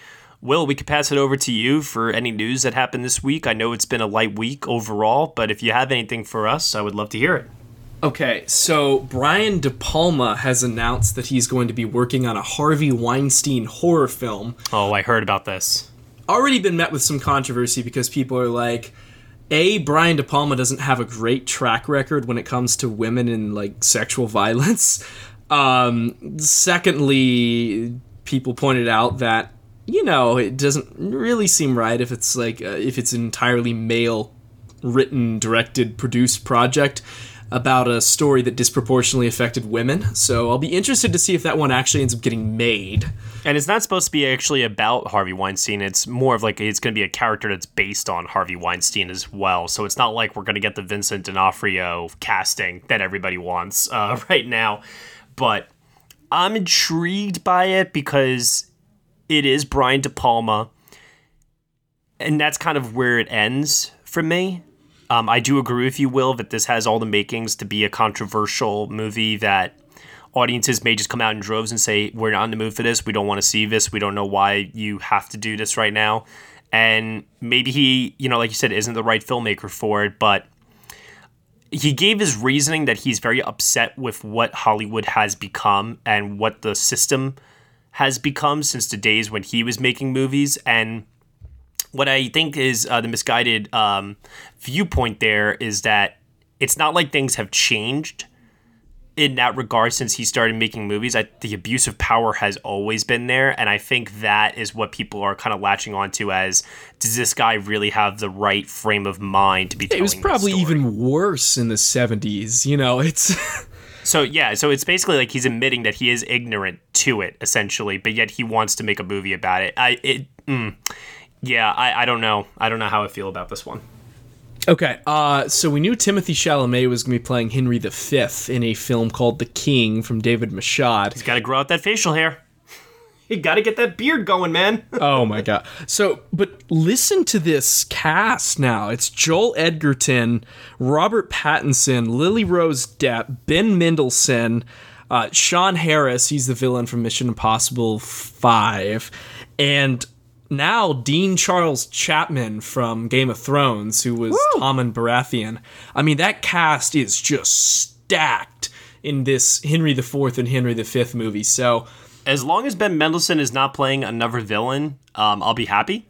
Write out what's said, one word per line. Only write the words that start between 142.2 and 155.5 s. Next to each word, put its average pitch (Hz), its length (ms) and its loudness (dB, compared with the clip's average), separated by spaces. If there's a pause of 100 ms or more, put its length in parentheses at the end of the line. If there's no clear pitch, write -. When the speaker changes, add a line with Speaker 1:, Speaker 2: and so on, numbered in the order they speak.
Speaker 2:
Rose 165 420 2
Depp, 123 600 -2
Ben 185 320 4
Mendelsohn, 123 840 2 (460)
uh, 113 220 2
Sean 180 440 2
Harris, 151 520 2
he's 139 180 -2
the 131 60 0
villain 123 320 0
from 117 180 -4
Mission 117 260 -2
Impossible 113 680 0
Five, 107 1120 0 (480)
and 139 460 2 (460)
now 170 420 2
Dean 147 440 0
Charles 170 500 0
Chapman 131 760 -2
from 117 480 -4
Game 127 220 2
of 110 80 -6
Thrones, 120 640 0
who 123 120 -2
was 117 180 -2
Speaker 3:
Woo! 539 280 2
Speaker 2:
Tommen 131 320 0
Baratheon. 117 680 -2 (360)